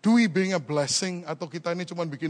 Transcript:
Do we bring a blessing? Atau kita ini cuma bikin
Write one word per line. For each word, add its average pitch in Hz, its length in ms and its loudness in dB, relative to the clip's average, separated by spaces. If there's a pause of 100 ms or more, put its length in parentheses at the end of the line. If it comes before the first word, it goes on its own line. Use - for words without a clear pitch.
Do 226 160 6
we 226 80 6
bring 190 240 2
a 180 80 0
blessing? 151 640 -2
Atau 156 240 -8
kita 170 240 -6
ini 180 160 -4
cuma 175 160 -4
bikin 156 260 -6